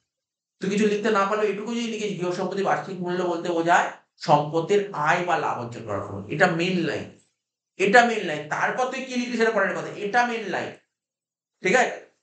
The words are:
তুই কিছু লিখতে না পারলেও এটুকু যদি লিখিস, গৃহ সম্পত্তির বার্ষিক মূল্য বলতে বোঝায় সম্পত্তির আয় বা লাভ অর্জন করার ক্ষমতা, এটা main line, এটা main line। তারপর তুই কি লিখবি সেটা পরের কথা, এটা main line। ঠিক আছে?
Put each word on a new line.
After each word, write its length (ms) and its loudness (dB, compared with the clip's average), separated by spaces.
তুই 100 -4
কিছু 180 4
লিখতে 220 0
না 160 2
পারলেও 240 0
এটুকু 220 -6
যদি 160 -2
লিখিস, 320 -4
গৃহ 120 -2
সম্পত্তির 340 -2
বার্ষিক 360 -2
মূল্য 220 -2
বলতে 260 -2
বোঝায় 420 2
সম্পত্তির 760 2
আয় 320 0
বা 120 2
লাভ 220 -2
অর্জন 260 -10
করার 160 -4
ক্ষমতা, 320 -10
এটা 140 4
main 300 0
line, 400 -4
এটা 280 6
main 200 -2
line। 240 -6
তারপর 360 0
তুই 200 -6
কি 100 -8
লিখবি 220 -2
সেটা 140 4
পরের 260 0
কথা, 100 -6
এটা 380 0
main 220 -4
line। 240 -6
ঠিক 120 4
আছে? 480 0